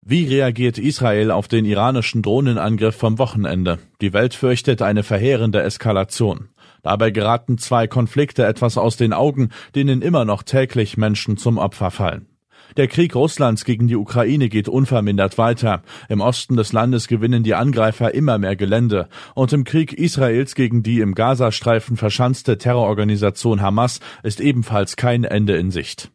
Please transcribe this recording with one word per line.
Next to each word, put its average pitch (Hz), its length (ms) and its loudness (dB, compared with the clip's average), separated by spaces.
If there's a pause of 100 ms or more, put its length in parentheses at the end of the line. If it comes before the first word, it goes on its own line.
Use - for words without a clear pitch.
Wie 151 200 2
reagiert 123 500 0
Israel 110 540 2
auf 95 160 0
den 113 180 2
iranischen 110 560 0
Drohnenangriff 110 760 0
vom 110 220 0
Wochenende? 92 640 -2 (220)
Die 98 120 -2
Welt 117 220 2
fürchtet 123 480 0
eine 104 180 2
verheerende 110 640 0
Eskalation. 101 880 -2 (340)
Dabei 104 260 2
geraten 113 480 0
zwei 117 300 2
Konflikte 127 580 0
etwas 113 320 0
aus 117 200 0
den 117 160 2
Augen, 131 360 0 (240)
denen 139 300 0
immer 160 200 2
noch 104 200 -2
täglich 127 520 0
Menschen 107 420 -2
zum 117 200 0
Opfer 95 320 -2
fallen. 87 380 -4 (500)
Der 135 100 2
Krieg 170 280 0
Russlands 127 500 0
gegen 120 220 0
die 117 80 0
Ukraine 120 520 0
geht 107 220 -2
unvermindert 104 680 0
weiter. 113 420 0 (260)
Im 104 140 -2
Osten 123 340 0
des 113 160 0
Landes 117 360 0
gewinnen 117 340 2
die 110 140 2
Angreifer 113 580 0
immer 131 240 2
mehr 98 180 0
Gelände. 101 540 0 (240)
Und 131 200 0
im 143 100 0
Krieg 160 280 -2
Israels 135 640 0
gegen 117 300 0
die 113 160 0
im 101 160 0
Gazastreifen 117 840 0
verschanzte 123 600 0
Terrororganisation 107 1000 0
Hamas 104 420 0 (200)
ist 104 180 -6
ebenfalls 113 580 0
kein 120 260 0
Ende 101 320 0
in 90 160 0
Sicht. - 440 -8